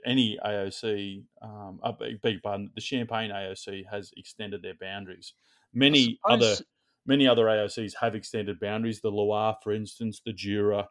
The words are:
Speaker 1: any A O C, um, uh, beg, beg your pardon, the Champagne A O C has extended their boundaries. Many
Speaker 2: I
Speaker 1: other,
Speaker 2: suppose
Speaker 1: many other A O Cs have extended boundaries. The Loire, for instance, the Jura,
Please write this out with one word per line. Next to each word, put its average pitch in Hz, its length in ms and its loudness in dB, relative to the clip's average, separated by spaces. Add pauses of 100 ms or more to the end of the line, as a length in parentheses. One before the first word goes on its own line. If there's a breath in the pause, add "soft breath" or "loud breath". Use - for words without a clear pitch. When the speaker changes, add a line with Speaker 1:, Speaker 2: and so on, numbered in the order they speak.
Speaker 1:
any 123 380 2
A 104 180 -2
O 98 80 -4
C, 101 560 -4 (160)
um, 104 420 -14
uh, 120 80 0
beg, 117 300 -8
beg 113 120 2
your 90 80 -10
pardon, 101 320 -6
the 107 80 -10
Champagne 113 500 -4
A 98 180 -8
O 95 40 -8
C 98 380 -10
has 101 260 -8
extended 101 460 -10
their 92 160 -10
boundaries. 95 540 -12 (400 soft breath)
Many 131 520 6
Speaker 2:
I 196 80 6
Speaker 1:
other, 113 220 6
Speaker 2:
suppose - 120 -8 (380)
Speaker 1:
many 139 220 6
other 113 220 6
A 107 140 4
O 104 40 -2
Cs 104 280 -6
have 113 200 0
extended 101 460 -6
boundaries. 110 400 -2
The 110 100 0
Loire, 107 500 2
for 104 120 -2
instance, 107 520 -6
the 117 60 -6
Jura, 101 600 0